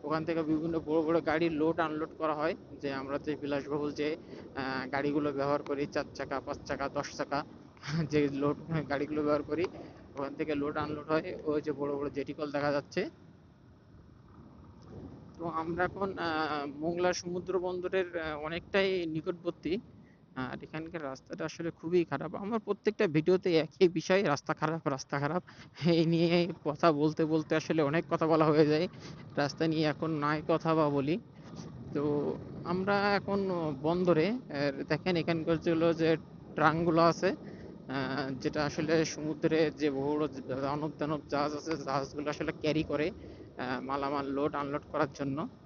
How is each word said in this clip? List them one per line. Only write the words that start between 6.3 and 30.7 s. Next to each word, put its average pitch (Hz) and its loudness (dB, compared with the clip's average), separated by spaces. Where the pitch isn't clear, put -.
পাঁচ 139 -8
চাকা, 139 -4
দশ 143 -6
চাকা, 143 -4
<laughs> 147 -2
যে 147 4
লোড 139 0
গাড়িগুলো 147 -2
ব্যবহার 147 2
করি, 151 -2
ওখান 139 -6
থেকে 151 -2
লোড 147 -2
আনলোড 151 -4
হয়, 160 0
ওই 151 0
যে 151 -4
বড় 143 -2
বড় 143 -2
জেটি 139 -4
কল 147 -6
দেখা 147 0
যাচ্ছে। 175 -2
তো 170 -8
আমরা 165 -2
এখন, 190 -4
আহ, 156 0
মোংলা 170 0
সমুদ্র 180 -2
বন্দরের, 180 -2
আহ, 156 -4
অনেকটাই 175 0
নিকটবর্তী। 170 -4
আর 131 -6
এখানকার 160 -8
রাস্তাটা 139 -8
আসলে 165 -6
খুবই 170 2
খারাপ। 160 -4
আমার 220 -2
প্রত্যেকটা 208 0
ভিডিওতে 170 4
একই - 4
বিষয়, 180 2
রাস্তা 151 0
খারাপ, 156 0
রাস্তা 139 -2
খারাপ। 151 0
এই 165 6
নিয়ে 170 4
কথা 160 4
বলতে 156 2
বলতে 156 2
আসলে 160 2
অনেক 151 2
কথা 165 2
বলা 156 6
হয়ে 151 8
যায়। 151 2
রাস্তা 147 0
নিয়ে 156 2
এখন 151 -2
নাই 151 0
কথা 160 4